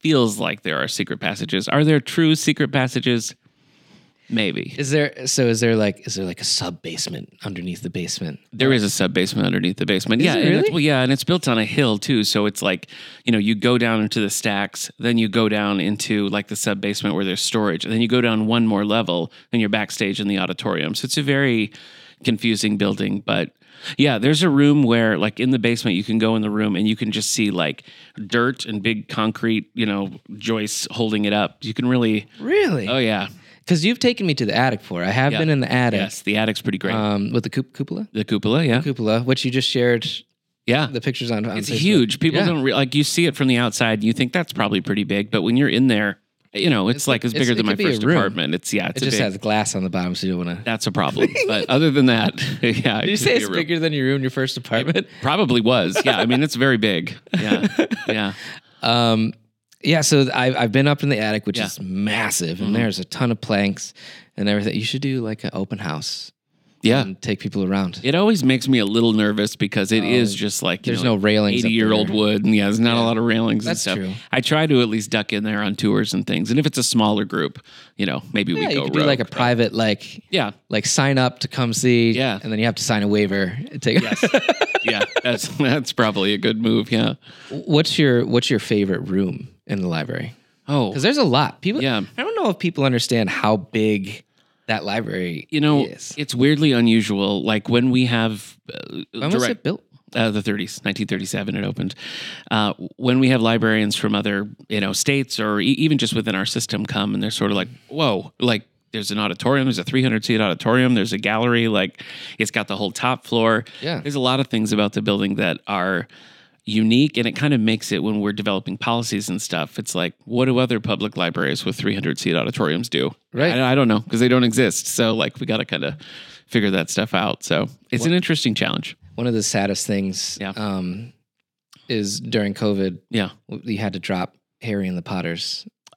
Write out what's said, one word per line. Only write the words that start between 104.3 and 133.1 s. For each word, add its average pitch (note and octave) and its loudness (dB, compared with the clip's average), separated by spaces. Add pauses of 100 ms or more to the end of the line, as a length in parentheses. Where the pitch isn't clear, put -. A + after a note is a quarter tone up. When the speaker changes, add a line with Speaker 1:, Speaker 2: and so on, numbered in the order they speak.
Speaker 1:
you G#2+ -2
know, G2 -2
states C#3 -2
or G#2 0
e-, G#2+ 4
even D3+ 2
just - 0
within G#2+ -2
our F#2+ -2
system G#2+ -4
come G#2 -2
and G2+ -2
they're G#2+ -4
sort G#2+ -2
of G2+ 0
like, F#2 -2 (200)
"Whoa," C3+ -2
like, A#2 2 (300)
there's G#2 -6
an G#2 -4
auditorium, A#2+ 0
there's B2 0
a E2+ -4
three C3 0
hundred A2 0
seat A2 2
auditorium, A#2 2
there's G#2+ 0
a G2+ -2
gallery, A#2 0
like, G2 -2 (360)
it's A2 -2
got A2 -2
the G2 -4
whole G2+ -4
top B2+ -4
floor. A2+ 2 (160)
Speaker 2:
Yeah. D#3+ -4
Speaker 1:
There's C#3+ -8
a C#3 -2
lot B2+ 2
of C3+ -2
things A2 -2
about G#2 0
the A2 -2
building G2+ 0
that F#2+ 0
are F#2 -2 (600)
unique, A2 2
and A#2 0
it A#2 -2
kind D3 0
of A#2+ 2
makes A2 0
it, E2 0
when G#2 -2
we're G2+ -2
developing G2+ -4
policies A#2 -4
and F2+ -4
stuff, - -6
it's - -8
like, F2 -2 (120)
what A#2+ 0
do B2+ 2
other B2 0
public G#2 -4
libraries E2+ -2
with F#2 -4
three G2+ -2
hundred E2 -4
seat E2+ 0
auditoriums E2+ -2
do? C2+ 0 (220)
Speaker 2:
Right. D#3 0
Speaker 1:
I, B2+ 2
I - 2
don't C#3 4
know, G#2+ 4
'cause A2+ -2
they B2 4
don't B2 4
exist. A2+ 2
So, A2+ 0
like, G2+ -2
we B2+ -6
gotta A2+ -2
kinda C#2+ -4 (500)
figure G#2 2
that E2+ 0
stuff G#2+ -2
out. G2 -2
So - 0 (220)
it's B2 -2
Speaker 2:
One E3 2
Speaker 1:
an F3+ 4
interesting D3+ 0
challenge. - -4 (180)
Speaker 2:
one A#2+ -4
of A#2 0
the G#2+ 0
saddest G2+ -2
things, G2 -4
Speaker 1:
Yeah. G2 -4
Speaker 2:
um, G2+ -6 (760)
is G#2 -2
during G#2+ -2
covid, G2 -2 (120)